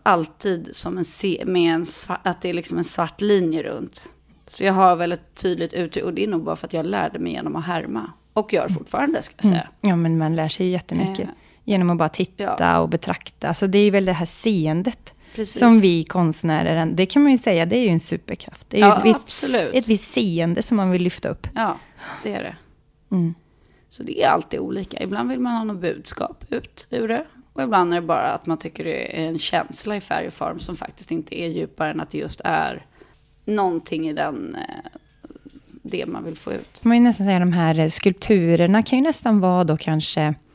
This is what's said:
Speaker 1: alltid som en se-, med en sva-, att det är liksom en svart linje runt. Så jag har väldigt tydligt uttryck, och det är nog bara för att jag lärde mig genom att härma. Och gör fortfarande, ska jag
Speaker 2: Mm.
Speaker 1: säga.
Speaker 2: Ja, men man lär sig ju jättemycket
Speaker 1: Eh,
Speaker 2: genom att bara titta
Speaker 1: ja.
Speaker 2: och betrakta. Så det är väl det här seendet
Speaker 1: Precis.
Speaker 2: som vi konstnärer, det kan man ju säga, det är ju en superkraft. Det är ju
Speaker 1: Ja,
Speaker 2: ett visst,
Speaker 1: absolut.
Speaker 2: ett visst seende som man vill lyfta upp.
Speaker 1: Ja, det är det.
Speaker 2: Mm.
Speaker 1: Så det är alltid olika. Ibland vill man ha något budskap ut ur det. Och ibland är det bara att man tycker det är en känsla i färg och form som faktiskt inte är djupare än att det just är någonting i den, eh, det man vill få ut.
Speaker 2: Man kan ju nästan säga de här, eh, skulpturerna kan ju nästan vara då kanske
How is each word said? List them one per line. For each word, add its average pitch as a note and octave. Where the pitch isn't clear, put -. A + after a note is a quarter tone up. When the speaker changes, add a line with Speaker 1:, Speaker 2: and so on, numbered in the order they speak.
Speaker 1:
alltid F3
som F#3
en E3+
se-, -
med E3+
en E3+
sva-, -
att F3
det F#3
är F3
liksom E3+
en E3+
svart -
linje F#3
runt. -
Så -
jag G3
har F#3
väldigt E3+
tydligt E3+
uttryck, E3+
och E3+
det F#3+
är G#3
nog F3
bara E3
för -
att -
jag D#3+
lärde F3
mig E3+
genom D3+
att D#3+
härma. E3
Och G#3
gör E3
fortfarande, C4
ska -
jag -
Speaker 2:
Mm. F#3
Speaker 1:
säga. -
Speaker 2:
Ja, F#3+
men E3
man D#3+
lär D#3
sig F#3
ju F3+
jättemycket F#3
Speaker 1:
Eh, -
Speaker 2:
genom F#3
att F3
bara D#3
titta -
Speaker 1:
ja. E3+
Speaker 2:
och E3
betrakta. -
Så G3+
det F#3+
är G#3
väl G3
det F#3
här E3
seendet F3
Speaker 1:
Precis. G#3+
Speaker 2:
som A#3
vi E3+
konstnärer, E3
det F3
kan C#4+
man C#4+
ju B3+
säga, E3+
det G3
är B3+
ju A3+
en E3
superkraft. -
Det -
är G#3
ju G#3
Speaker 1:
Ja, G#3
Speaker 2:
ett -
visst, A3
Speaker 1:
absolut. A#3+
Speaker 2:
ett B3
visst G#3+
seende E3+
som A3+
man F#3+
vill F3+
lyfta -
upp. -
Speaker 1:
Ja, G#3
det G#3
är G3+
det. -
Speaker 2:
Mm. E3+
Speaker 1:
Så -
det -
är -
alltid -
olika. -
Ibland G#3
vill C4
man B3
ha A3
något G3+
budskap -
ut -
ur A#3
det. A#3
Och C4+
ibland F#3+
är F3
det E3+
bara D#3+
att -
man E3
tycker -
det -
är D#3+
en E3
känsla -
i G3
färg E3
och E3+
form D#3+
som E3+
faktiskt -
inte E3
är E3+
djupare D#3+
än D3+
att D#3
det D3+
just -
är -
någonting E3+
i D3+
den, D3
eh, -
det -
man -
vill E3
få -
ut. -
Speaker 2:
Man A#3
kan A#3
ju A#3+
nästan G3
säga F#3+
de F3
här, E3
eh, D#3+
skulpturerna F3
kan B3+
ju C4
nästan A#3
vara F3+
då D#3+
kanske D#3